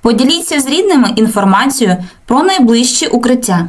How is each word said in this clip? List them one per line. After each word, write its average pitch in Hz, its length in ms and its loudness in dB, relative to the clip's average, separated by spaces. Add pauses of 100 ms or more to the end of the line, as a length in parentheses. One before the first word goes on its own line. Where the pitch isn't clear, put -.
Поділіться 269 580 0
з 262 80 -4
рідними 302 420 0
інформацією 202 920 0 (220)
про 262 180 0
найближчі 247 640 0
укриття. 233 600 0